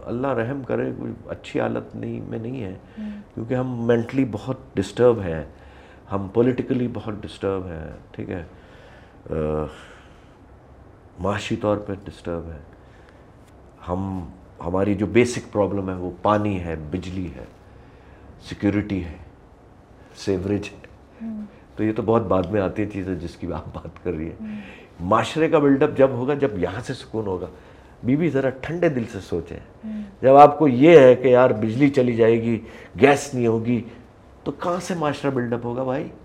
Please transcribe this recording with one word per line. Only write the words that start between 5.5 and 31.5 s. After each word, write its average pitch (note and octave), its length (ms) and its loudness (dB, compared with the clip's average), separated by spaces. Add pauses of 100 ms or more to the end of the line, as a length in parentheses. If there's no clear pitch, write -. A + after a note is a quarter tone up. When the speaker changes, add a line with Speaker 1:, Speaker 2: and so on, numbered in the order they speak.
Speaker 1:
ہم G2 200 -4
پولیٹیکلی B2 600 0
بہت G#2+ 280 -10
ڈسٹرب G2 460 -6
ہیں، D#2+ 300 -12 (140)
ٹھیک A2 200 -12
ہے، F#2 140 -8 (880)
آ، D#2 40 -4 (1800)
معاشی G2+ 380 -4
طور G#2 200 0
پہ G2+ 160 -8 (120)
ڈسٹرب E2 460 -8
ہیں۔ D2+ 120 -16 (1300)
ہم، F#2 400 -6 (380)
ہماری F#2+ 280 0
جو G2 120 -2
بیسک A2+ 460 2
پرابلم G2 380 -2
ہے F#2 40 -6
وہ F2+ 160 -8 (120)
پانی G#2 380 0
ہے، E2+ 160 -6 (140)
بجلی F2+ 460 -8
ہے، A#1+ 80 -14 (960)
سیکیورٹی G2+ 640 -2
ہے، D#2+ 120 -12 (1000)
سیوریج G2 560 -2
ہے۔ - 160 -20 (340)
Speaker 2:
ہوں۔ A3 200 -10 (340)
Speaker 1:
تو G#2+ 80 -2
یہ G#2+ 80 0
تو G#2+ 100 -4
بہت A2 200 2
بعد F#2+ 200 0
میں G2 180 -2
آتی F#2 220 -2
ہیں G2+ 80 -4
چیزیں F#2+ 240 -6
جس E2 220 -10
کی E2+ 160 -8
آپ D#2+ 200 -8
بات - 320 -16
کر F#2 80 -4
رہی D#2+ 120 -6
ہیں۔ - 240 -10
Speaker 2:
ہوں۔ - 120 -12 (400)
Speaker 1:
معاشرے A#2 480 0
کا D#3+ 100 4
بلڈ C#3+ 240 4
اپ D3 140 2
جب C3 140 6
ہوگا، B2+ 240 -2
جب C#3 240 -2
یہاں F2+ 220 -4
سے B2+ 140 -10
سکون A2 320 -8
ہوگا۔ F2+ 200 -4 (580)
بیوی D3 240 2
ذرا C3+ 200 0
ٹھنڈے E3 400 -2
دل B2 240 0
سے G2+ 80 -8
سوچیں۔ E2+ 380 -6 (260)
Speaker 2:
ہوں۔ G#3+ 180 -10 (200)
Speaker 1:
جب C3+ 140 8
آپ C#3+ 220 10
کو D#3 100 4
یہ C#3+ 300 10
ہے B2+ 160 10
کہ B2+ 140 2
یار B2 220 8